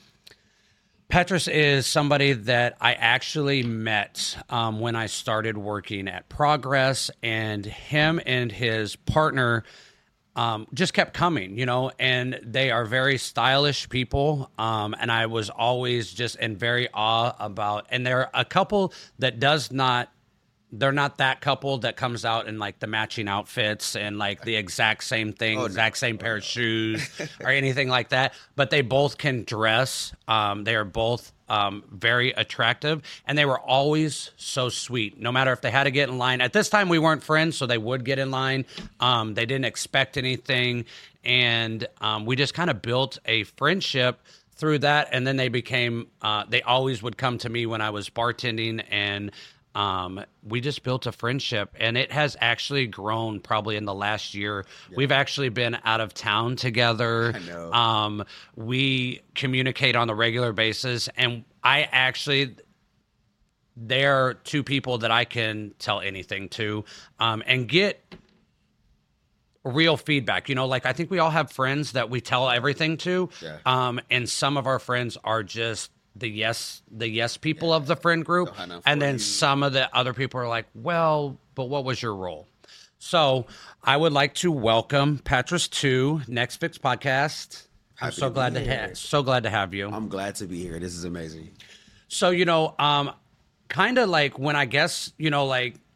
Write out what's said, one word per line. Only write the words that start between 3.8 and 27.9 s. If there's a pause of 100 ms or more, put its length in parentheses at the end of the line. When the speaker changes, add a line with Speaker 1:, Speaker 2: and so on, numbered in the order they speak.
Speaker 1:
um,
when
I
started
working
at
Progress, (140)
and
him
and
his
partner, (720)
um,
just
kept
coming,
you
know,
and
they
are
very
stylish
people,
um,
and
I
was
always
just
in
very
awe
about,
and
they're
a
couple (240)
that
does
not, (600)
they're
not
that
couple
that
comes
out
in,
like,
the
matching
outfits
and,
like,
the
exact
same
thing,
Speaker 2:
Oh,
no.
Speaker 1:
exact
same
pair
of
Speaker 2:
Oh,
no.
Speaker 1:
shoes
Speaker 2:
<laughs>
Speaker 1:
or
anything
like